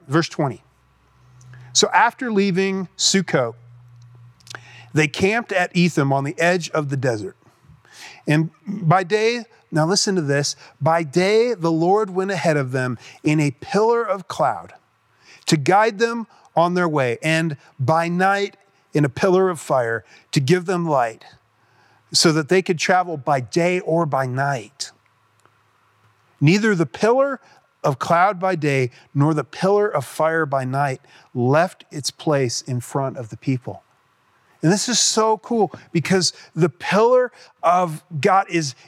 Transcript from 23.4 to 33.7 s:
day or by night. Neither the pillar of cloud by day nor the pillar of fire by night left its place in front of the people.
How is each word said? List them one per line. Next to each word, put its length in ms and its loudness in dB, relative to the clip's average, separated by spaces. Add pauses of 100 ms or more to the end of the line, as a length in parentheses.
day 400 -2
or 260 0
by 180 -2
night. 680 -6 (1500)
Neither 340 4
the 120 0
pillar 540 0 (420)
of 160 -2
cloud 420 2
by 140 -2
day 360 -2 (240)
nor 200 2
the 100 -2
pillar 440 0
of 180 -4
fire 400 -2
by 180 -4
night 380 -4 (320)
left 560 0
its 200 -8
place 520 -2
in 180 -6
front 380 -6
of 100 -14
the 80 -16
people. 460 -6 (800)